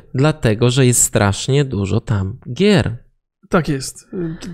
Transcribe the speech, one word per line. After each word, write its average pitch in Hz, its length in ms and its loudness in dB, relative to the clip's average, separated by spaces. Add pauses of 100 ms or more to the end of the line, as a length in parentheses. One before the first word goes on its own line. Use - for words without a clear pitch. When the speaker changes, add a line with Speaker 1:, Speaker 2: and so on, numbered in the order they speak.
(140)
Speaker 1:
Dlatego, 123 560 2
że 127 160 2
jest 123 180 2
strasznie 131 600 0
dużo 101 360 -2
tam 95 360 -4 (160)
gier. 127 440 2 (520)
Speaker 2:
Tak 165 200 0
jest. - 380 -8 (460)